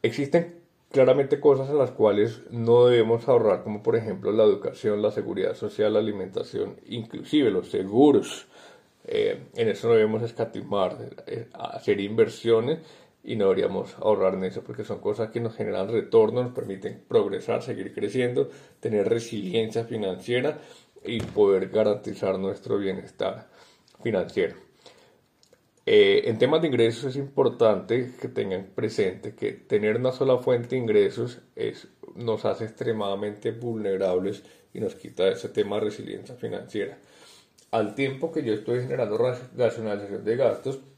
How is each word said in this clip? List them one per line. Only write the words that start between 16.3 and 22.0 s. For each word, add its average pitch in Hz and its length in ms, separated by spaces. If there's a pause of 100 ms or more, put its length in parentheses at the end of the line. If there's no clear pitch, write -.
nos 120 100
permiten 101 540
progresar, 104 560
seguir 98 300
creciendo, 123 560 (300)
tener 107 300
resiliencia 113 720
financiera 113 760 (440)
y 117 160
poder 98 500
garantizar 101 680